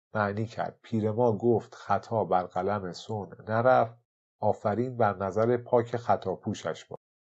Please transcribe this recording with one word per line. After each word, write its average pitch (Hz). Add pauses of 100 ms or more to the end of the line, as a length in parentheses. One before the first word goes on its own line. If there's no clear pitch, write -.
(140)
معنی 104
کرد. -
پیر 107
ما 113
گفت 117
خطا 101
بر 90
قلم 92
صنع 101 (120)
نرفت، 120 (420)
آفرین 110
بر 104
نظر 107
پاک 120
خطاپوشش 95
باد. - (280)